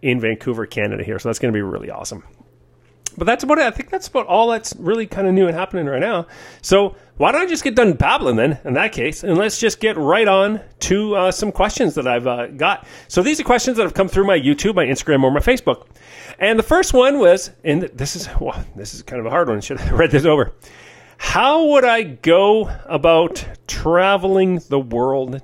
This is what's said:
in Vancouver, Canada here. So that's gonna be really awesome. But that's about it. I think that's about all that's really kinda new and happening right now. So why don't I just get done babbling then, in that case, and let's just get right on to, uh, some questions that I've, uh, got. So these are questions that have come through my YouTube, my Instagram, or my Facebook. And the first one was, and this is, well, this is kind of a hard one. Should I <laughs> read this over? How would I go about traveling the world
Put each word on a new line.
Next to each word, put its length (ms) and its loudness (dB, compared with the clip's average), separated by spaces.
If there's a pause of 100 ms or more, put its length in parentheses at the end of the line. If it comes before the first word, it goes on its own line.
in 200 -2
Vancouver, 460 -4
Canada 360 -6
here. 160 -8
So 100 -6
that's 120 -6
gonna 120 -2
be 80 -2
really 300 -8
awesome. 320 -14 (960)
But 80 -4
that's 160 0
about 160 2
it. 60 2
I 80 0
think 180 -10
that's 160 -6
about 200 -4
all 240 2
that's 280 -6
really 300 -4
kinda 240 -2
new 160 4
and 80 -2
happening 300 -6
right 140 -4
now. 280 -4 (340)
So 320 2 (220)
why 160 2
don't 80 0
I 60 0
just 180 -4
get 100 -2
done 200 4
babbling 420 0
then, 280 0
in 100 -4
that 180 0
case, 320 -6
and 120 0
let's 220 0
just 220 -2
get 160 0
right 320 2
on 320 2 (200)
to, 360 0
uh, 160 2
some 180 -4
questions 460 -2
that 100 -4
I've, 220 0
uh, 180 -4
got. 400 -4 (220)
So 120 0
these 200 0
are 40 -6
questions 320 0
that 60 0
have 120 -2
come 120 0
through 200 0
my 120 2
YouTube, 380 0
my 80 2
Instagram, 400 0
or 80 2
my 80 0
Facebook. 460 0 (520)
And 200 2
the 40 0
first 320 0
one 240 4
was, 320 4 (140)
and 180 0 (100)
this 240 -8
is, 120 -12 (120)
well, 240 -6 (100)
this 200 -14
is 80 -18
kind 180 -10
of 60 -6
a 40 -4
hard 180 0
one. 120 -2
Should 200 -10
I 100 -2
<laughs> 20 2
read 200 2
this 120 2
over? 280 2 (640)
How 460 2
would 200 6
I 200 2
go 640 2 (160)
about 580 2 (220)
traveling 1000 2
the 120 0
world 640 -4